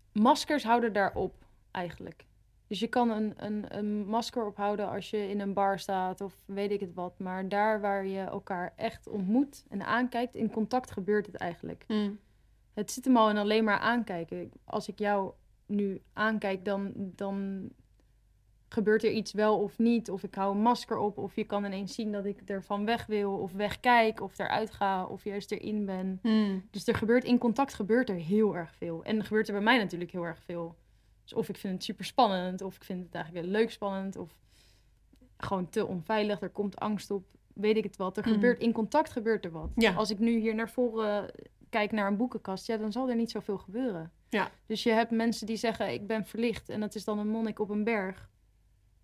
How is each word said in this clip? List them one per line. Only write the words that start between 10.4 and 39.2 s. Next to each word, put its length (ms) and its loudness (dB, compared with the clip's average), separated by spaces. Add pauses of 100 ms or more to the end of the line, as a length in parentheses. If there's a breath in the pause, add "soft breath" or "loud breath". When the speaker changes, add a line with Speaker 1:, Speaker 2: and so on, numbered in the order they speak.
Speaker 1:
contact 400 -2
gebeurt 340 0
het 100 -12
eigenlijk. 520 -8
Speaker 2:
Mm. 320 -2 (540)
Speaker 1:
Het 180 -6
zit 140 -10
hem 120 6
al 120 8
in 80 2
alleen 260 4
maar 160 4
aankijken. 720 -2 (120)
Als 240 -4
ik 120 -10
jou 320 2 (340)
nu 360 -2 (120)
aankijk, 520 -2
dan, 300 -4
dan 720 -6 (1000)
gebeurt 340 4
er 80 4
iets 220 -2
wel 260 4
of 200 -2
niet. 320 4
Of 120 -6
ik 120 -12
hou 200 0
een 60 0
masker 360 2
op, 200 -2
of 180 -8
je 80 0
kan 220 -2
ineens 300 -6
zien 160 -4
dat 140 -4
ik 240 -8
er 140 -6
van 220 -4
weg 200 0
wil, 320 0
of 140 -4
wegkijk, 720 4
of 180 -8
eruit 320 0
ga, 340 0
of 180 -10
juist 280 -6
erin 340 -2
ben. 360 -4
Speaker 2:
Mm. 500 2
Speaker 1:
Dus 160 -6
er 80 4
gebeurt, 280 4
in 140 4
contact 360 2
gebeurt 360 2
er 60 -2
heel 400 2
erg 200 -8
veel. 280 -6
En 140 0
er 60 0
gebeurt 240 2
er 60 -4
bij 100 0
mij 140 8
natuurlijk 340 -2
heel 140 -4
erg 180 -8
veel. 320 -8 (480)
Dus 100 -20
of 160 -2
ik 80 -10
vind 160 -4
het 100 -6
super 220 -8
spannend, 560 2
of 140 -8
ik 80 -20
vind 200 -8
het 120 -14
eigenlijk 300 -8
heel 100 -2
leuk 160 4
spannend, 440 -6
of 200 -12 (1000 soft breath)
gewoon 320 -2
te 160 0
onveilig, 560 0
er 80 -6
komt 300 -4
angst 320 -4
op, 140 -2 (280)
weet 240 4
ik 60 4
het 140 -10
wat. 200 -2
Er 100 -2
Speaker 2:
Mm. 60 6
Speaker 1:
gebeurt, 260 6
in 120 4
contact 400 2
gebeurt 340 0